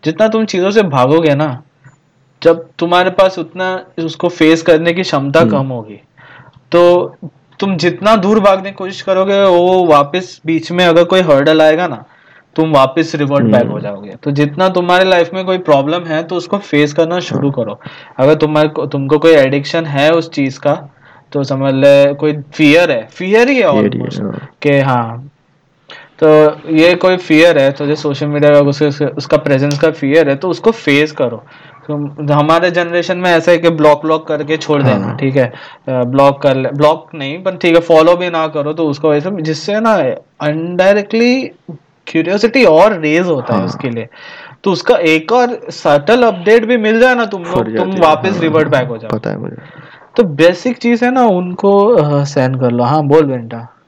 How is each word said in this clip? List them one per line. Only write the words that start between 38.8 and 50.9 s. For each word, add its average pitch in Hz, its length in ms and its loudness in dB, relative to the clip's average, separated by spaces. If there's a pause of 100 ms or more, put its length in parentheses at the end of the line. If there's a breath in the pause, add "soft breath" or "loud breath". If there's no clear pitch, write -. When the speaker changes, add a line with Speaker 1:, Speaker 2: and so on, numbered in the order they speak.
Speaker 1:
उसको 147 220 -2
वैसे, 151 220 -2 (100)
जिससे 160 380 -4
ना 220 180 0 (460)
indirectly 202 1040 0 (600)
क्यूरियोसिटी 208 580 0
और 175 340 4
रेज 156 260 0
होता 135 280 -4
है 104 60 0
Speaker 2:
हाँ। 92 80 -4
Speaker 1:
उसके 123 220 -8
लिए। 117 180 -10 (560 loud breath)
तो 196 80 0
उसका 202 240 0
एक 160 360 0
और 240 280 0 (100)
सटल 160 540 0
अपडेट 214 420 2
भी 240 120 0
मिल 220 220 0
जाए 254 160 4
ना 240 100 -2
तुमको, 180 260 -10
Speaker 2:
फट 120 140 -2
Speaker 1:
तुम 113 100 -8
Speaker 2:
जाती 185 160 -2
है, 190 80 -4
Speaker 1:
वापस 156 320 2
Speaker 2:
हाँ, - 80 -6
Speaker 1:
रिवर्ट 156 360 0
Speaker 2:
हाँ, 131 60 0
Speaker 1:
बैक 123 80 -6
हो 113 80 -8
जाओ। 110 140 -12
Speaker 2:
पता 110 180 -6
है - 80 -6
मुझे। 95 200 -12 (580 loud breath)
Speaker 1:
तो 240 80 2
बेसिक 180 540 0
चीज़ 240 280 0